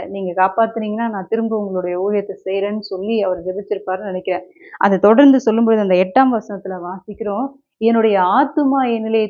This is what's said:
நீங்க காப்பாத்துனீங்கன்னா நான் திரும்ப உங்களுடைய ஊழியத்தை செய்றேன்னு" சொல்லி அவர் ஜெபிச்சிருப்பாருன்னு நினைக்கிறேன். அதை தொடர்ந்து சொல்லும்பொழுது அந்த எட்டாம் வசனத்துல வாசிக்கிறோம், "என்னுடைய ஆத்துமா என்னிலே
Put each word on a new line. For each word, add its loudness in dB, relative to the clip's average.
நீங்க -6
காப்பாத்துனீங்கன்னா 0
நான் -6
திரும்ப -2
உங்களுடைய -4
ஊழியத்தை -2
செய்றேன்னு" -2
சொல்லி -4
அவர் -2
ஜெபிச்சிருப்பாருன்னு -6
நினைக்கிறேன். -4
அதை 2
தொடர்ந்து 6
சொல்லும்பொழுது 2
அந்த 2
எட்டாம் 2
வசனத்துல -8
வாசிக்கிறோம், -8
"என்னுடைய 2
ஆத்துமா 2
என்னிலே 0